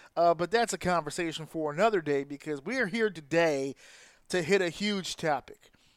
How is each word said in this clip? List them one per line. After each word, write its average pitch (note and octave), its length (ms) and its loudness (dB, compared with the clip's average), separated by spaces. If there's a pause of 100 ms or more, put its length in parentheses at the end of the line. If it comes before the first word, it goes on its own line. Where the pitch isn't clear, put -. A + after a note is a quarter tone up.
(140)
Uh, E3+ 200 4
but E3+ 160 -2
that's A3+ 240 2
a F3+ 40 -8
conversation D#3+ 680 -2
for D#3 260 -4
another G3 300 2
day, C#3+ 200 0
because C#3+ 400 -8
we G#3+ 180 -4
are A#3 60 2
here G#3+ 220 0
today D3+ 680 0 (540)
to F#3 140 -2
hit F#3+ 180 2
a F3+ 80 0
huge G3+ 480 -4
topic. - 540 -4 (260)